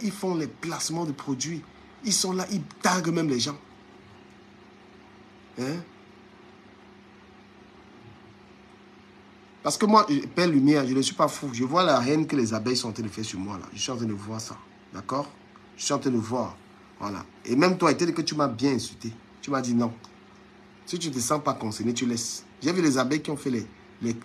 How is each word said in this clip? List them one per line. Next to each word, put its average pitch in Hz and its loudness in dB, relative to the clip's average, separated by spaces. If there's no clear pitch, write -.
ils 202 -2
font 185 -2
les 156 -2
placements 165 -6
de 151 -2
produits. 143 -6
Ils 208 -2
sont 185 0
là, 185 -2
ils 185 -4
taguent 180 2
même 165 0
les 123 0
gens. 143 -4
Hein ? 139 -4
Parce 147 -2
que 220 2
moi, 214 10
Père 175 4
Lumière, 143 6
je 127 0
ne 135 4
suis 139 -2
pas 156 4
fou. 143 -6
Je 120 -2
vois 160 2
la 135 4
haine 156 2
que - -4
les 117 2
abeilles 117 0
sont 117 -4
en 107 -6
train 110 -6
de 104 -4
faire 107 -8
sur 101 -8
moi 98 -6
là. 90 -14
Je 104 -10
suis 131 -4
en 117 -6
train 117 -4
de 107 -2
voir 104 -8
ça. - -12
D'accord ? 127 -6
Je - -8
suis - 0
en 139 2
train 139 0
de 120 2
voir. 110 -2
Voilà. 101 -8
Et 117 0
même 175 6
toi, 165 6
étant 175 2
que 160 0
tu 151 -4
m'as 147 2
bien 123 0
insulté, 117 -6
tu - -8
m'as 135 0
dit 120 -2
non. 117 2
Si 175 -6
tu 165 -4
ne 131 -6
te 127 -4
sens 147 0
pas 139 0
concerné, 113 -4
tu 123 -2
laisses. - -4
J'ai 156 0
vu 180 0
les 139 4
abeilles 139 0
qui 160 -6
ont 147 -4
fait 139 -4
les, 113 -2
les, 117 -2